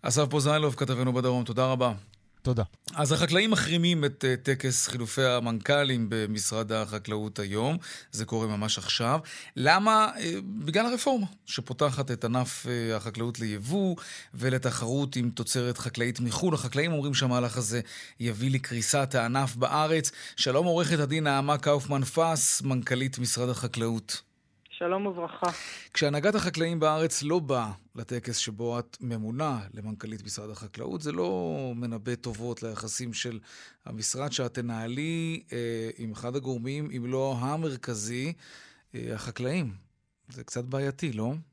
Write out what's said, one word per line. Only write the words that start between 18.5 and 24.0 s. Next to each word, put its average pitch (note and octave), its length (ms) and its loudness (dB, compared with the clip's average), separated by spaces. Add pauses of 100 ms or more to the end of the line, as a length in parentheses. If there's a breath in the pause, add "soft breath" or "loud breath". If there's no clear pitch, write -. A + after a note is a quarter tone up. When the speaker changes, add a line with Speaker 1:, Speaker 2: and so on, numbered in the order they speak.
Speaker 1:
לקריסת C3 640 2
הענף B2 400 2
בארץ. D3+ 560 2 (240 loud breath)
שלום C#3 300 4
עורכת E3 340 4
הדין D3+ 240 2
נעמה C#3+ 340 4
קאופמן C#3 460 4
פס, E3 580 2
מנכ"לית C3 580 0
משרד B2 300 0
החקלאות. A#2 720 -2 (580)